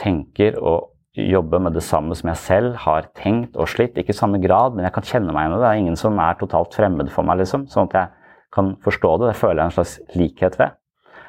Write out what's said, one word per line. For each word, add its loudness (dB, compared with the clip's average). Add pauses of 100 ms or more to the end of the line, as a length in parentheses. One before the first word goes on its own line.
tenker 0
og 0 (240)
jobber 0
med -2
det -2
samme -2
som -4
jeg -8
selv 0
har 0
tenkt -2
og -2
slitt. 0
Ikke -2
i -4
samme 0
grad, 4
men -4
jeg -4
kan -6
kjenne -2
meg 0
igjen -2
i -
det. -2
Det 4
er 2
ingen 0
som 0
er 0
totalt -2
fremmed 0
for 0
meg, 2
liksom, -4
sånn 2
at -2
jeg -6 (460)
kan 2 (100)
forstå 2
det. 2
Det -4
føler 2
jeg 0
en -4
slags -2 (220)
likhet 0
ved. 2 (540)